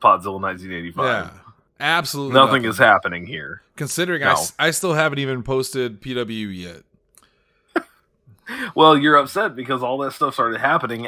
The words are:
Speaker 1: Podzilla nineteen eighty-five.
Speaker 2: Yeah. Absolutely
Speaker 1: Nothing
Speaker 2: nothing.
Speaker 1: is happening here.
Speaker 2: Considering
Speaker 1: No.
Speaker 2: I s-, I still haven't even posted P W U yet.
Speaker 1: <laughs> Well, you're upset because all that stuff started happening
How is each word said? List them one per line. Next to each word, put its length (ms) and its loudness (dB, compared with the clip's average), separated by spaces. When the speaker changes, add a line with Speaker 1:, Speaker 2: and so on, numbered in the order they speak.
Speaker 1:
Podzilla 400 2
nineteen 320 -6
eighty-five. 320 -4
Speaker 2:
Yeah. 240 -2
Absolutely 560 -2
Speaker 1:
Nothing 180 8
Speaker 2:
nothing. 60 -2
Speaker 1:
is 80 -4
happening 480 4
here. 360 -14
Speaker 2:
Considering 460 -4
Speaker 1:
No. 80 2
Speaker 2:
I 40 6
s-, 240 -2
I 140 2
still 220 0
haven't 260 0
even 240 -4
posted 560 -4
P 140 -10
W 240 -4
U 100 -6
yet. 360 -12
Speaker 1:
<laughs> 80 -4
Well, 220 8
you're 180 4
upset 400 0
because 260 -6
all 180 -4
that 120 -4
stuff 220 -4
started 260 -2
happening 480 -2